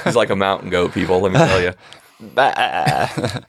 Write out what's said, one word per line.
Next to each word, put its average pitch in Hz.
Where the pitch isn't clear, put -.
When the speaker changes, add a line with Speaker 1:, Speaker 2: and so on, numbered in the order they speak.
Speaker 1:
he's 160
like 110
a 101
mountain 98
goat, 90
people, 90
let 95
me 107
tell 95
you. 90
Speaker 2:
<laughs> -
Bah. -